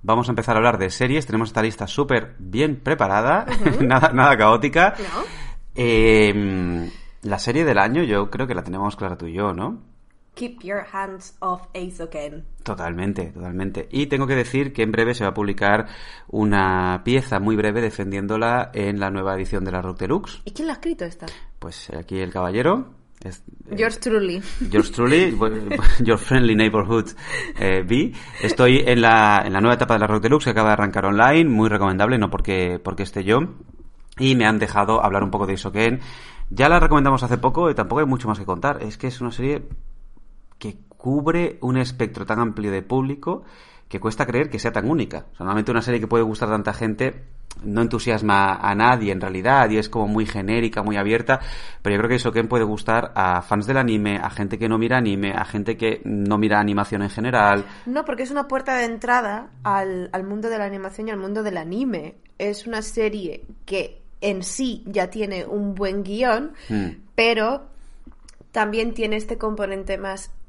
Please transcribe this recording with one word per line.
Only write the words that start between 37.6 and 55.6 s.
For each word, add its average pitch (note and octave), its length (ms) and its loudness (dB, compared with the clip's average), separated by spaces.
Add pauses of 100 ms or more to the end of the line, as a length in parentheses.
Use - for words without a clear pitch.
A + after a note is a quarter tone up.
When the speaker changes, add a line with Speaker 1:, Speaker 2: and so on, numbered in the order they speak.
Speaker 1:
y D3 60 0
tampoco D3 260 0
hay D#3 60 4
mucho B2 220 0
más G#2 100 0
que G2+ 80 -10
contar. F#2 360 -2
Es G#2+ 140 -10
que C3 120 -6
es B2 120 -8
una A#2+ 120 -6
serie C3+ 340 -4 (920)
que G#2 180 -10 (120)
cubre D3+ 760 -2
un B2+ 160 0
espectro A#2 480 -4
tan A2 120 0
amplio G#2+ 320 0
de F#2+ 120 -2
público C3+ 640 -4 (440)
que G2 100 -8
cuesta A2 280 -2
creer B2 240 0
que A2+ 80 -6
sea A#2 140 -2
tan G2+ 180 0
única. B2 280 -2 (140)
O - 40 -18
sea, F2+ 80 -10
normalmente G#2+ 260 0
una A#2 100 2
serie A#2+ 200 -2
que G#2+ 60 -4
puede A#2 160 2
gustar A2 280 -2
a - 20 0
tanta G#2 220 -2
gente A#2 500 -4 (400)
no G#2+ 160 0
entusiasma G#2+ 760 2
a G2+ 180 0
nadie A2 360 4
en F#2 120 -2
realidad G#2+ 480 2
y G#2+ 80 2
es G#2+ 100 -2
como A2 180 -2
muy G#2+ 200 0
genérica, G#2+ 560 -2
muy G#2 160 -2
abierta, A2+ 420 2 (400)
pero G2+ 160 0
yo G#2 40 2
creo A2+ 100 2
que B2+ 60 2
Isoken A#2 320 0
puede A#2 160 2
gustar A2 520 -2
a F2+ 240 2
fans G#2 260 0
del C3+ 120 2
anime, G#2+ 400 0
a - 100 -4
gente G#2 300 -4
que A2+ 100 -2
no A2 80 2
mira A#2 220 2
anime, G2 340 0
a F#2+ 140 -4
gente A2 320 -4